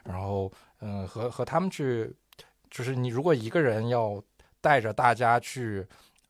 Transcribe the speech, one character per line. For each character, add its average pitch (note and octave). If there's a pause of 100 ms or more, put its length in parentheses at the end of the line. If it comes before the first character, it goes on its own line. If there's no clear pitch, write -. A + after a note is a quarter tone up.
然 F#2
后， G2 (300)
嗯， G2+
和， A2
和 A#2+
他 -
们 F#3
去， B2 (560)
就 B2
是 C3
你 B2
如 B2
果 E3+
一 A2+
个 F3
人 A2+
要 G#2+ (380)
带 D3
着 G#2+
大 B2
家 A#2
去 G#2+ (460)